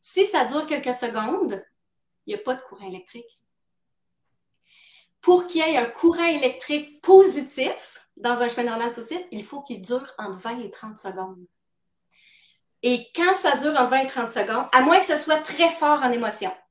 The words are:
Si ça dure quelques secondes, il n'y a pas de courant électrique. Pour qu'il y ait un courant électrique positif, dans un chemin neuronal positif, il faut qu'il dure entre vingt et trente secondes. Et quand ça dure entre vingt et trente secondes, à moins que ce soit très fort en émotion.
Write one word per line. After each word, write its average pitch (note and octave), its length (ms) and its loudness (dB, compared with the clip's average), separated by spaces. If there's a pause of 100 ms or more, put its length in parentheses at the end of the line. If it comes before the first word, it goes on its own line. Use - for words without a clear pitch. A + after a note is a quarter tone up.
Si G4 240 2
ça D4 180 2
dure D4 220 -4
quelques B3+ 280 -4
secondes, A3+ 680 -4 (640)
il G3+ 80 -8
n'y G#3 60 -10
a - 20 -20
pas B3+ 120 -4
de B3+ 80 -10
courant G3 240 -20
électrique. F#3 540 -18 (1800)
Pour F4+ 260 4
qu'il D#4+ 140 -4
y D#4+ 80 2
ait D#4 80 2
un A#3 100 2
courant E4+ 400 2
électrique D4 760 -2
positif, E4+ 1120 4
dans A#3+ 260 -2
un A#3 60 0
chemin A#3+ 160 -4
neuronal A#3 280 -4
positif, D#4 280 -10 (100)
il G#3+ 140 -12
faut C#4+ 180 -14
qu'il G3 200 -14
dure B3+ 360 -6
entre F#3+ 200 -10
vingt A#3+ 220 -10
et G3+ 100 -12
trente G#3+ 280 -18
secondes. F#3+ 460 -12 (1400)
Et A#3+ 320 -2
quand F4+ 200 2
ça C#4 220 0
dure D4+ 160 -2
entre B3+ 180 2
vingt C4 140 2
et - 20 -4
trente B3 260 -8
secondes, A3+ 400 -4
à B3+ 80 8
moins E4+ 200 6
que F#4 60 -2
ce D4+ 100 0
soit D#4 220 0
très E4 320 2
fort D4 320 2
en B3 100 0
émotion. G#3 400 -4 (180)